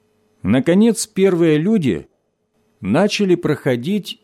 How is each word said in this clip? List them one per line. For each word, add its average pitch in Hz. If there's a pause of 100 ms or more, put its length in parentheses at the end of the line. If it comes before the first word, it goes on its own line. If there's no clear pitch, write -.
(420)
Наконец, 226
первые 175
люди 151 (720)
начали 180
проходить 151